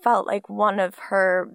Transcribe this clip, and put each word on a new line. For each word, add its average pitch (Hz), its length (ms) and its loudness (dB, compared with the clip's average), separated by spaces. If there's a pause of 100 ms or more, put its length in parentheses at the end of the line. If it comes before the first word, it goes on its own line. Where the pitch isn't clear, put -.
felt 233 240 2
like 202 200 -4
one 202 300 0
of 185 160 -2 (160)
her 185 440 0